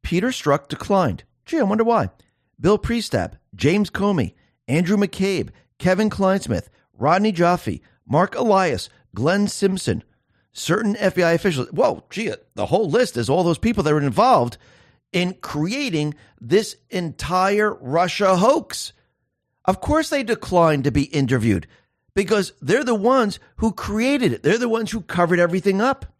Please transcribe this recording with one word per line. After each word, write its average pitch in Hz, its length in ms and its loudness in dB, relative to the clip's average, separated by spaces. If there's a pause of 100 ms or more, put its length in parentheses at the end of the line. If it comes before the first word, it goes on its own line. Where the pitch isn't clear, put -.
Peter 180 260 -2
Strzok 143 380 -2
declined. 151 560 -2 (220)
Gee, 330 140 -4
I 262 40 2
wonder 214 200 0
why. 220 280 0 (480)
Bill 190 180 4
Priestap, 208 560 -4 (220)
James 180 340 2
Comey, 185 460 -2 (320)
Andrew 170 300 0
McCabe, 190 520 -2 (300)
Kevin 185 320 2
Clinesmith, 190 560 0 (260)
Rodney 185 400 0
Joffe, 170 480 0 (240)
Mark 175 300 0
Elias, 190 540 0 (260)
Glenn 180 320 0
Simpson, 190 560 -2 (500)
certain 202 440 -2
F 190 180 0
B 180 80 2
I 165 80 4
officials." 165 400 0
Whoa, 208 380 0
gee, 208 220 -6 (240)
the 104 120 -4
whole 180 220 0
list 214 280 0
is 117 120 -2
all 170 140 2
those 170 140 0
people - 260 0
that 151 100 2
were 151 60 2
involved 143 580 2 (540)
in 180 300 -2
creating 160 720 -4 (260)
this 175 380 0 (120)
entire 185 840 -2
Russia 180 640 0
hoax. 240 560 0 (720)
Of 190 160 0
course 302 280 0
they 285 140 -2
declined 170 600 2
to 139 80 0
be 139 140 0
interviewed 117 640 0 (480)
because 196 460 0
they're 202 220 0
the 233 120 0
ones 220 440 2 (180)
who 220 140 0
created 233 600 0
it. - 120 -6
They're 185 140 2
the 240 120 -2
ones 220 220 -2
who 220 100 -6
covered 175 380 0
everything 190 420 2
up. 262 240 -2 (140)